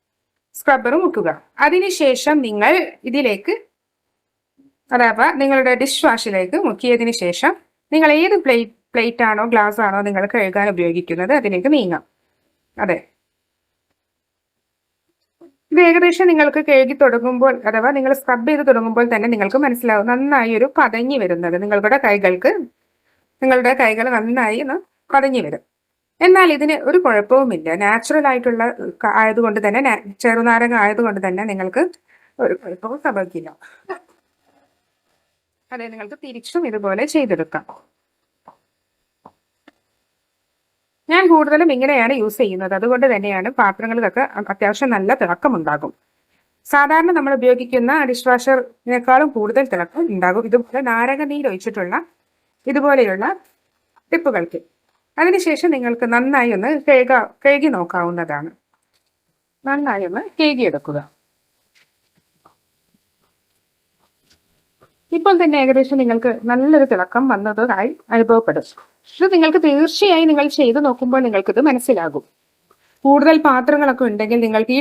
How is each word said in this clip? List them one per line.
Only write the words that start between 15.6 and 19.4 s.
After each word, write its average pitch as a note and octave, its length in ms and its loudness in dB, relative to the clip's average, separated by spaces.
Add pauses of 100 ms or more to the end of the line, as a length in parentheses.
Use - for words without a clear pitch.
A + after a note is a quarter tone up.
ഇത് D#4+ 160 4
ഏകദേശം F4 440 2
നിങ്ങൾക്ക് D4 360 2
കഴുകി C4+ 340 4
തുടങ്ങുമ്പോൾ, B3 520 2 (140)
അഥവാ A3+ 280 0
നിങ്ങൾ C4+ 240 0
സ്ക്രബ് A#3+ 300 -2
ചെയ്ത് D4 180 0
തുടങ്ങുമ്പോൾ A#3 360 2 (100)
തന്നെ A3 200 -2
നിങ്ങൾക്ക് G3+ 320 -2